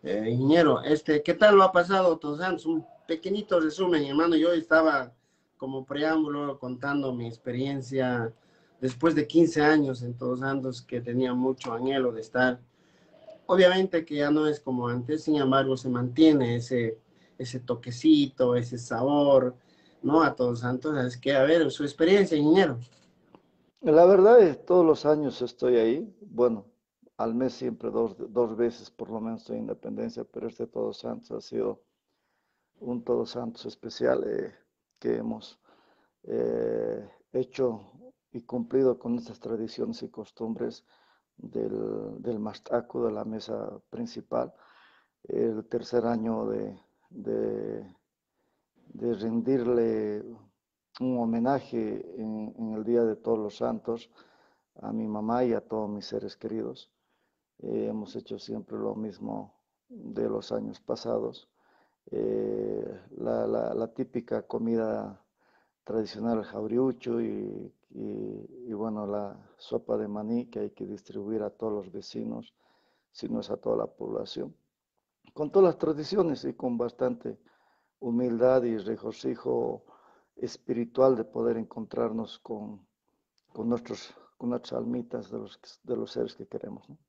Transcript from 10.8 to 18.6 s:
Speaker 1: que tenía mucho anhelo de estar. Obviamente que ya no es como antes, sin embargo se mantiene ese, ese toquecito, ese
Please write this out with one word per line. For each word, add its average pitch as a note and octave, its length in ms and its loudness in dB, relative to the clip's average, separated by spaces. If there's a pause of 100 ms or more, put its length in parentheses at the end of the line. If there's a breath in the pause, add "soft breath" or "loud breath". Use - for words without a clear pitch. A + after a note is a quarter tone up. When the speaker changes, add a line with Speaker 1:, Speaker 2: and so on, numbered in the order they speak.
Speaker 1:
que A#2+ 200 -8
tenía B2 340 0
mucho B2+ 380 -2
anhelo B2+ 400 0
de A2+ 80 -8
estar. B2 400 2 (840 soft breath)
Obviamente F#3 580 6
que D3 100 -8
ya D3 160 2
no D#3 160 4
es D3+ 140 0
como B2 260 -2
antes, B2 380 -2
sin D3+ 120 2
embargo C3+ 400 4
se C3 120 -6
mantiene B2 680 4
ese, A#2+ 460 -2 (360 soft breath)
ese B2 220 -8
toquecito, B2+ 960 2
ese B2 240 -2